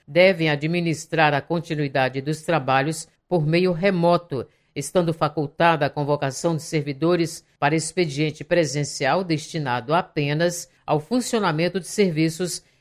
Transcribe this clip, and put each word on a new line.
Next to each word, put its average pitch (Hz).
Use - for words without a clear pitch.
devem 165
administrar 156
a 139
continuidade 139
dos 151
trabalhos 139
por 170
meio 175
remoto, 170
estando 165
facultada 156
a 135
convocação 147
de 151
servidores 160
para 147
expediente 156
presencial 147
destinado 143
apenas 165
ao 151
funcionamento 185
de -
serviços 165